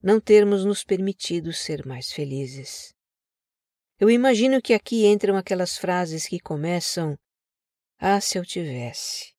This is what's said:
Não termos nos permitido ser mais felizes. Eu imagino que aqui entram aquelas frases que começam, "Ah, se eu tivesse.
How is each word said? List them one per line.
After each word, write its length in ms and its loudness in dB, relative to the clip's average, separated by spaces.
Não 180 4
termos 440 6
nos 200 -2
permitido 680 -4
ser 340 -8
mais 260 -12
felizes. 800 -10
Eu 100 6
imagino 520 4
que 120 2
aqui 320 0
entram 300 4
aquelas 420 -4
frases 500 -4
que 120 -8
começam, 760 -4
"Ah, 240 2
se 160 -4
eu 80 -6
tivesse. 920 -10